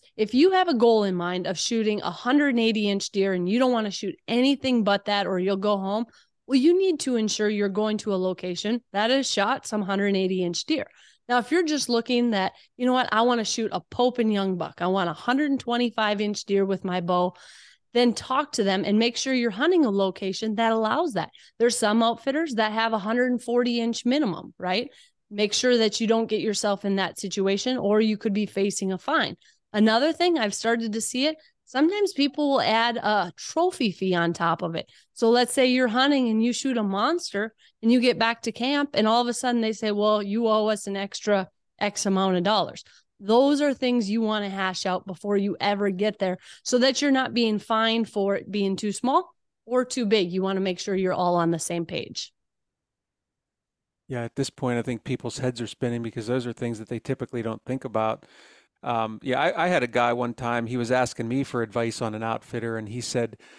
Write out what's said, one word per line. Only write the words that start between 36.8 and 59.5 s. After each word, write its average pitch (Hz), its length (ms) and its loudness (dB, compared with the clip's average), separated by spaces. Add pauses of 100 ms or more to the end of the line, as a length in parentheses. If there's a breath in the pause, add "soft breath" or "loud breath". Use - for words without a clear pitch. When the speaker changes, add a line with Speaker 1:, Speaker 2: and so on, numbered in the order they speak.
Speaker 1:
monster 214 680 -2 (300 soft breath)
and 226 80 4
you 247 80 6
get 247 180 2
back 226 260 0
to 226 80 -4
camp 285 440 -2
and 220 120 2
all 226 140 4
of 240 60 0
a 240 60 -2
sudden 240 280 0
they 220 100 -2
say, 214 200 -4
"Well, 208 320 2
you 220 240 -2
owe 214 180 2
us 214 220 -2
an 196 100 -6
extra 196 500 -2 (320)
X 208 280 -2
amount 190 300 2
of 175 60 0
dollars." 196 400 0 (360 soft breath)
Those 269 420 4
are 285 120 2
things 240 360 0
you 226 120 0
wanna 214 280 -2
hash 190 360 -4
out 185 220 -4
before 202 300 -2
you 202 240 0
ever 202 300 0
get 208 280 -2
there 185 200 -2 (240 loud breath)
so - 160 0
that 262 220 2
you're 285 80 2
not 262 240 0
being 220 240 2
fined 226 520 0
for 196 260 0
it - 160 -8
being 196 240 0
too 208 160 -4
small 285 420 0 (320)
or 247 200 0
too 254 200 -4
big. 190 280 2
You 185 80 -2
wanna 190 180 -2
make 190 180 -2
sure - 160 -6
you're 185 200 0
all 175 220 2
on 170 140 2
the 165 100 0
same 170 260 -4
page. - 480 -10 (1800)
Speaker 2:
Yeah, 120 140 -6
at 117 120 -10
this 135 140 -2
point, 123 280 -2
I 117 40 -2
think 120 240 -6
people's 127 320 -6
heads 127 240 -4
are 110 60 -6
spinning 120 360 -4
because 113 240 -8
those 123 180 -2
are 120 60 -6
things 117 280 -6
that 110 100 -14
they 117 100 -6
typically 123 420 -6
don't 110 220 -6
think 131 220 -6
about. 110 400 -2 (580 soft breath)
Um, 110 400 -4
yeah, 131 160 -2
I, 165 260 0